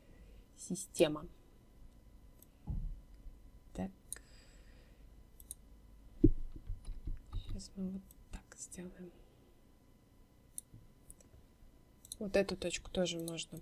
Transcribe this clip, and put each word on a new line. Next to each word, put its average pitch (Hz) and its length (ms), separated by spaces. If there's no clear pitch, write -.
система. 156 680
Так. 190 180
Сейчас - 420
мы 190 140
вот 190 120
так - 260
сделаем. 180 540
Вот 196 180
эту 196 220
точку - 340
тоже 175 260
можно 165 440